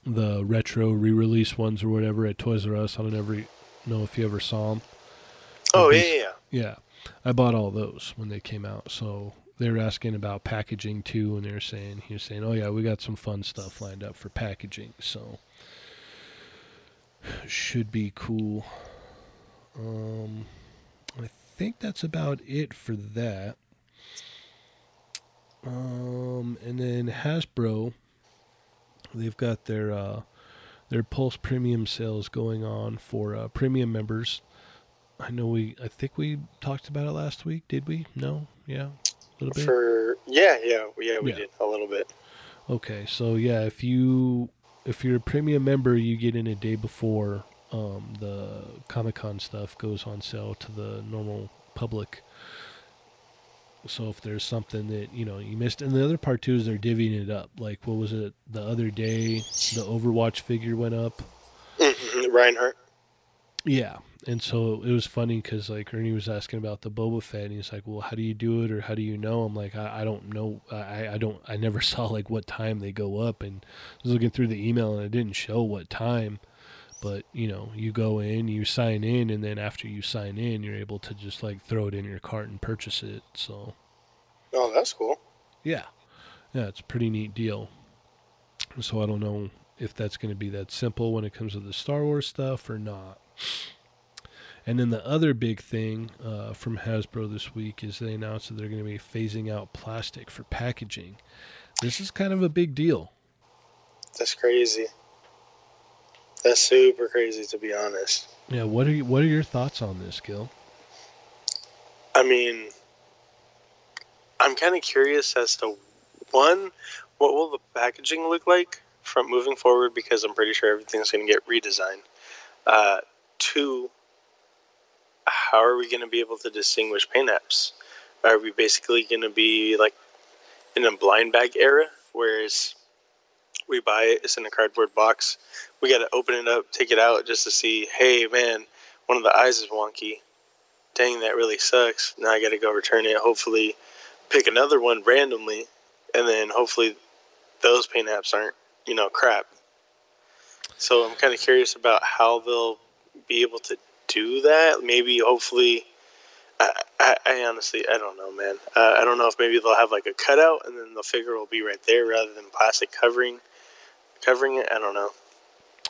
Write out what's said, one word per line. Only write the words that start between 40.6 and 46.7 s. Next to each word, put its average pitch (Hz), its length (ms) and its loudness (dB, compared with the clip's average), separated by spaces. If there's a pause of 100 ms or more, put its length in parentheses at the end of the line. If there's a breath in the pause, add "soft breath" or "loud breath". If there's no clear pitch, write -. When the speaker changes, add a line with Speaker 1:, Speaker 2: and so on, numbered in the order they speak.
Speaker 2:
yeah, 113 240 0 (140)
yeah, 113 200 -2
we 131 100 -2
Speaker 1:
Yeah. 98 80 -6
Speaker 2:
did 101 200 -10
a 104 60 0
little 104 240 -4
bit. 101 240 -6 (580 soft breath)
Speaker 1:
Okay, 107 380 -6
so 113 260 -2
yeah, 113 280 2
if 110 200 -6
you, 127 680 2 (340)
if - 200 -6
you're 123 120 2
a 120 40 0
premium 147 440 0
member, 131 320 4
you 117 200 2
get 117 200 -2
in 113 100 -2
a 110 80 -4
day 110 220 -4